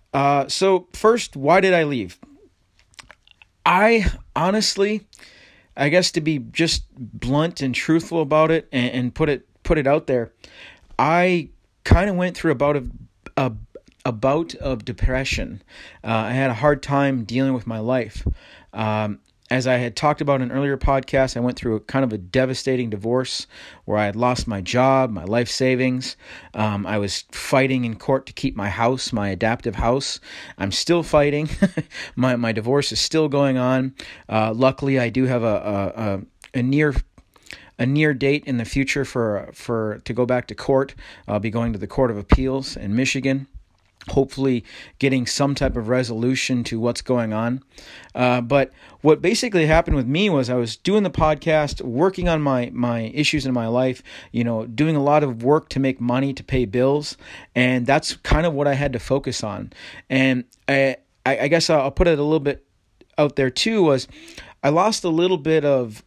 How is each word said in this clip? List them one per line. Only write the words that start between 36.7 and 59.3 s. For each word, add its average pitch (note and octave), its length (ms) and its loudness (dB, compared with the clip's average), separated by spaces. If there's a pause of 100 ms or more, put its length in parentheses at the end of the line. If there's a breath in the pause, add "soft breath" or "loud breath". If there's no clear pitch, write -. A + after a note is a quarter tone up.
a B2+ 80 0
near D3 300 2
date C#3 300 0
in C3 120 -2
the A2+ 80 -4
future C3+ 400 -2
for, A2 480 -4
for, A2 520 -6
to A#2+ 80 -6
go B2 120 0
back B2 220 -2
to G#2+ 80 -14
court. C3+ 400 0 (320 loud breath)
I'll G#2 120 -2
be G#2 120 -6
going A#2 200 -2
to G2+ 80 -6
the G2+ 60 -10
Court B2+ 240 0
of G#2 80 -6
Appeals C3 580 0
in G#2 200 -4
Michigan, C3+ 520 0 (600)
hopefully C3+ 540 0 (360 loud breath)
getting C3 260 2
some C#3 300 0
type C3 200 0
of A2 120 -6
resolution B2 760 0
to A#2 160 -6
what's A#2+ 220 -2
going A#2 320 -2
on. A#2+ 300 -2 (500 loud breath)
Uh, B2 260 2
but C3 320 0 (300 loud breath)
what D3+ 180 6
basically G3 460 2
happened D#3 300 4
with C3 100 0
me E3+ 240 0
was C3+ 180 2
I B2 80 -2
was A#2 220 -2
doing G3+ 240 2
the F#3 80 0
podcast, D#3 720 0
working F3 480 0
on D#3+ 100 2
my, C3 320 0
my A#2+ 300 -2 (140)
issues D3 320 0
in B2+ 60 0
my A#2 120 -2
life, B2+ 380 0 (280 loud breath)
you A#2 120 -2
know, A#2 240 -4
doing D3+ 280 0
a C#3+ 60 2
lot D3 220 4
of A#2 200 -4
work D3+ 260 2
to D3+ 100 -4
make C3 200 0
money B2+ 340 0
to - 100 -14
pay B2+ 220 -2
bills. C3+ 520 0 (380 loud breath)
And B2+ 320 0
that's D3 300 0
kind D#3 280 2
of E3 80 0
what C#3+ 140 0
I C#3 80 2
had C#3 180 -2
to A2+ 60 -4
focus C3+ 440 -4